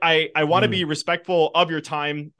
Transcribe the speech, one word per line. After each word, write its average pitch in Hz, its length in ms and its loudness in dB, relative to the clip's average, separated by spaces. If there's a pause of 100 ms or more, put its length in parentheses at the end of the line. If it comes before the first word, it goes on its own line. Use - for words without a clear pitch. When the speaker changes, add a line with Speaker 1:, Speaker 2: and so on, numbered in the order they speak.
Speaker 1:
I, 160 320 2
I 156 80 0
wanna 175 240 2
Speaker 2:
Mm. 208 60 -2
Speaker 1:
be 185 120 -2
respectful 170 680 0
of 165 160 2
your 156 120 -4
time. 147 560 -6